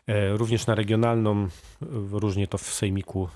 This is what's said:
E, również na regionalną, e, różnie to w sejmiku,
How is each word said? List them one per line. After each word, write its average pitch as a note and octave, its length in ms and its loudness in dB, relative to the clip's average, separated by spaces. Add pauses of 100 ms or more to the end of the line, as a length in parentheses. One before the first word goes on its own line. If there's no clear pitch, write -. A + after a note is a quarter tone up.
E, G#2 300 2
również A2 300 0
na A2+ 80 2
regionalną, A2 680 2
e, F#2 40 -2 (640)
różnie G2+ 360 0
to - 120 -4
w - 40 -6 (120)
sejmiku, F#2+ 600 -2